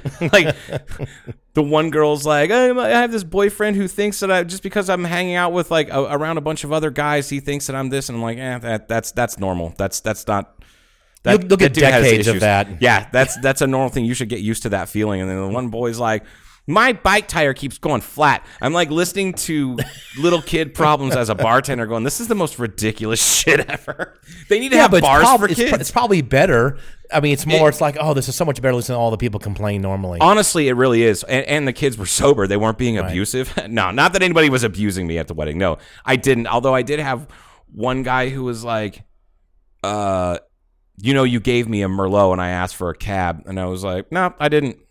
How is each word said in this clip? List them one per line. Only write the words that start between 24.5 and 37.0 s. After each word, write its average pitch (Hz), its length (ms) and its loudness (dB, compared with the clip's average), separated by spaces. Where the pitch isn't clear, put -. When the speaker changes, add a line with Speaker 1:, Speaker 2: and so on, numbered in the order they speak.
Speaker 1:
need 269 100 -4
to 262 60 4
Speaker 2:
Yeah, 320 80 10
Speaker 1:
have 208 80 6
Speaker 2:
but 185 60 6
it's 151 100 4
Speaker 1:
bars 143 160 6
Speaker 2:
prob-, 247 160 8
Speaker 1:
for 202 80 0
Speaker 2:
it's 170 120 -2
pro-, 240 100 2
Speaker 1:
kids. 160 100 2
Speaker 2:
it's 139 120 -8
probably 208 300 2
better. 135 560 2
I 147 120 0
mean, 147 100 2
it's 143 140 -2
more, 156 220 4
Speaker 1:
It - 20 6
Speaker 2:
it's 143 120 0
like, 147 200 0
"Oh, 151 120 0
this 135 140 -2
is 131 80 -6
so - 80 -2
much 139 180 -4
better 127 140 2
listening 123 220 -4
to - 20 -2
all 117 120 0
the 110 60 -2
people 101 220 -4
complain 101 420 -4
normally." 95 380 -4
Speaker 1:
Honestly, 175 480 4
it 127 60 2
really 120 300 4
is. 107 200 4
And, 131 220 -2
and 147 240 -2
the 123 40 -2
kids 131 240 -2
were 101 80 -8
sober. 120 420 4
They 101 100 0
weren't 110 200 0
being 120 200 0
Speaker 2:
Right. 95 120 -2
Speaker 1:
abusive. 104 440 -4
<laughs> - 60 -12
No, 101 220 0
not 147 200 2
that 185 120 0
anybody 165 260 4
was 127 160 2
abusing 95 420 -2
me 82 120 -4
at 80 100 -6
the 87 40 -10
wedding. 76 240 -6
No, 90 200 0
I 131 120 2
didn't. 117 300 0
Although 127 280 0
I 127 60 2
did 143 180 -4
have 135 280 -6